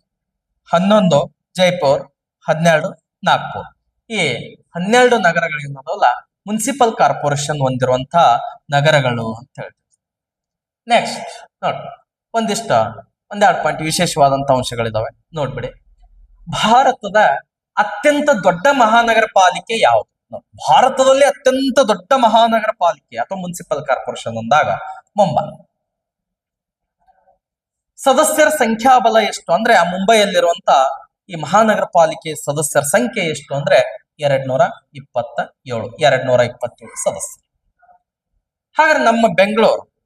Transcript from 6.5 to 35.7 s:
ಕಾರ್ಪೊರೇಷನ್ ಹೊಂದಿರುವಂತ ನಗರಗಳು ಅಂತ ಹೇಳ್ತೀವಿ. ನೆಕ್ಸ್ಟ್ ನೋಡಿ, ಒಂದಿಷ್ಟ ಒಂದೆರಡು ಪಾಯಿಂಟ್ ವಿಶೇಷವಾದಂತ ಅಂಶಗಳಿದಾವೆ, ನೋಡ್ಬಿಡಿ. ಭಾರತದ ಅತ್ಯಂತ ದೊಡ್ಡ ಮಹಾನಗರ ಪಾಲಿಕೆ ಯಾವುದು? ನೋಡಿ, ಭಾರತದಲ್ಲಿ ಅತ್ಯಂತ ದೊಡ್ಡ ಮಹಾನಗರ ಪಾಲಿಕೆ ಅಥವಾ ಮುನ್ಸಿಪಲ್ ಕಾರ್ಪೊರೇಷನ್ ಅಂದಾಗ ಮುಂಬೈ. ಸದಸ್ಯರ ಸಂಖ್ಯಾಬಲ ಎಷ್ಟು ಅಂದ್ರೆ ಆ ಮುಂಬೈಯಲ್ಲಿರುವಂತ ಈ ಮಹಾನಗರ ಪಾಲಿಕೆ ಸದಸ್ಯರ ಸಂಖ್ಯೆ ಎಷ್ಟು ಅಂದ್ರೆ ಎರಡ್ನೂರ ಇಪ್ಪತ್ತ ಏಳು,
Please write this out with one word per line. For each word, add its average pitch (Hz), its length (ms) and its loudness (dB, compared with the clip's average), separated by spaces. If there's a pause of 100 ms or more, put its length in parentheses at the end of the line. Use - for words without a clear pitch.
ಕಾರ್ಪೊರೇಷನ್ 147 600 -2
ಹೊಂದಿರುವಂತ 127 560 -2 (560)
ನಗರಗಳು 127 600 0
ಅಂತ - 160 -18 (120)
ಹೇಳ್ತೀವಿ. - 380 -20 (880)
ನೆಕ್ಸ್ಟ್ - 600 -4 (160)
ನೋಡಿ, 165 140 -4 (560)
ಒಂದಿಷ್ಟ 214 380 -2 (600)
ಒಂದೆರಡು 196 320 2
ಪಾಯಿಂಟ್ 151 180 -4
ವಿಶೇಷವಾದಂತ 143 680 0
ಅಂಶಗಳಿದಾವೆ, 117 640 -4 (180)
ನೋಡ್ಬಿಡಿ. 127 340 -8 (840)
ಭಾರತದ 220 640 2 (600)
ಅತ್ಯಂತ 294 520 0 (140)
ದೊಡ್ಡ 175 280 0
ಮಹಾನಗರ 226 520 2 (120)
ಪಾಲಿಕೆ 190 460 0
ಯಾವುದು? - 500 0
ನೋಡಿ, - 260 -20
ಭಾರತದಲ್ಲಿ 269 680 2
ಅತ್ಯಂತ 269 540 0
ದೊಡ್ಡ 208 360 0
ಮಹಾನಗರ 226 540 2 (100)
ಪಾಲಿಕೆ 156 380 -4
ಅಥವಾ 185 240 -8
ಮುನ್ಸಿಪಲ್ 175 440 -8
ಕಾರ್ಪೊರೇಷನ್ 117 520 -6
ಅಂದಾಗ 123 320 0 (480)
ಮುಂಬೈ. - 480 -2 (2250)
ಸದಸ್ಯರ 302 540 2
ಸಂಖ್ಯಾಬಲ 233 680 2 (100)
ಎಷ್ಟು - 260 -6
ಅಂದ್ರೆ 226 220 2
ಆ 175 80 4
ಮುಂಬೈಯಲ್ಲಿರುವಂತ 190 840 0 (600)
ಈ 180 60 -12
ಮಹಾನಗರ 190 480 0 (100)
ಪಾಲಿಕೆ 160 420 0
ಸದಸ್ಯರ 147 480 -4
ಸಂಖ್ಯೆ 214 400 -2
ಎಷ್ಟು 147 320 -6
ಅಂದ್ರೆ - 480 0 (160)
ಎರಡ್ನೂರ 135 420 0 (320)
ಇಪ್ಪತ್ತ - 460 -8 (280)
ಏಳು, 113 300 -10